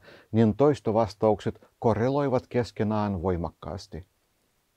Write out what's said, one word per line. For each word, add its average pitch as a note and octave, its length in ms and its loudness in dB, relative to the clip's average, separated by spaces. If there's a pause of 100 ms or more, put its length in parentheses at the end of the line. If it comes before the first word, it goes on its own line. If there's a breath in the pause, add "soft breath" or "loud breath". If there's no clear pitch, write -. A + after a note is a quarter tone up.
(320 loud breath)
niin G#2+ 240 4
toistovastaukset A2 1120 0 (120)
korreloivat B2 680 0
keskenään G#2+ 760 -2
voimakkaasti. E2+ 840 -6 (680)